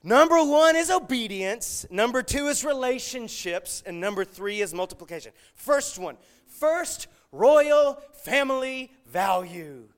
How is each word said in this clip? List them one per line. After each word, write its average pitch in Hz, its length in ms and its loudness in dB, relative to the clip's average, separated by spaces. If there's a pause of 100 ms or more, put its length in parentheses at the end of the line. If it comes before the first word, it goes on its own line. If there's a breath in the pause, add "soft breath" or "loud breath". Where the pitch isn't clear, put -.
Number 320 400 6
one 311 320 6
is 330 120 0
obedience. 226 1000 -4
Number 233 320 0
two 285 240 -2
is 285 180 -2
relationships. 254 1200 -6
And 175 160 -10
number 196 240 -4
three 202 360 -8
is 190 120 -4
multiplication. 170 600 -10 (220 soft breath)
First 277 440 -2
one, 160 180 -10 (300 soft breath)
first - 640 -4 (240 soft breath)
royal 294 680 4 (120)
family 262 800 -4 (140)
value 170 920 -4